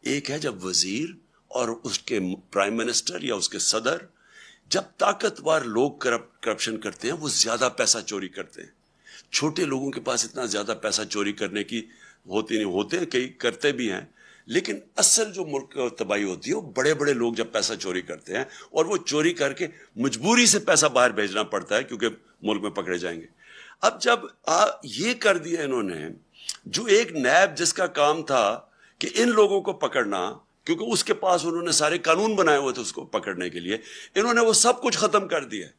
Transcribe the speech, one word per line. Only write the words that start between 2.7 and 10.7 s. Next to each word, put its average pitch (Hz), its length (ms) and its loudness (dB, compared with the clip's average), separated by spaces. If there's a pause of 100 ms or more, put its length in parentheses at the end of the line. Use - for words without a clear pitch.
मिनिस्टर 117 460 -2
या 123 100 -2
उसके 98 240 -4
सदर, 120 480 0 (680)
जब - 100 0
ताकतवर 170 840 0
लोग 120 360 0
करप-, 117 440 -2
करप्शन 110 320 -2
करते - 320 -6
हैं, 156 60 -2
वो 151 160 -6
ज्यादा 117 380 2
पैसा 113 320 0
चोरी 95 280 -6
करते 87 340 -14
हैं। - 160 -20 (540)
छोटे 156 320 0
लोगों 135 260 -2
के 123 100 -8
पास 120 240 -2
इतना - 220 -6
ज्यादा 104 280 -2